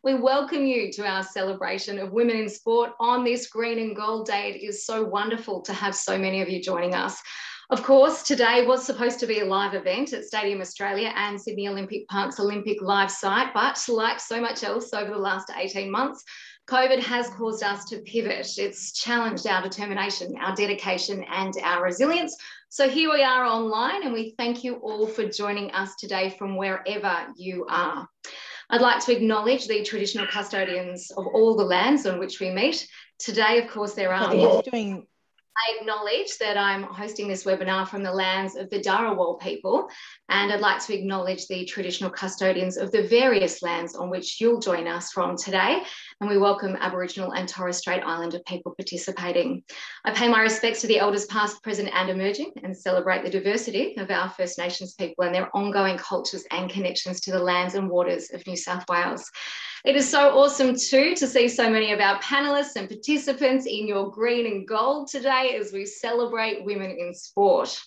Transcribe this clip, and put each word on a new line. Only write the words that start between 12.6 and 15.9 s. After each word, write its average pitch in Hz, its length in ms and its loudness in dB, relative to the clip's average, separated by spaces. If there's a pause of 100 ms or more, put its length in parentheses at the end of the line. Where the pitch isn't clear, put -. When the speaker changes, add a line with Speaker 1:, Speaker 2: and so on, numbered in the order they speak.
Speaker 1:
Live 196 280 2
site, 214 440 0
but 254 340 0
like 226 320 0
so 233 220 -4
much 226 220 -4
else 220 300 -4
over 202 160 -4
the 208 80 -6
last 196 380 -2
eighteen 196 340 -4
months, 240 320 -2 (460)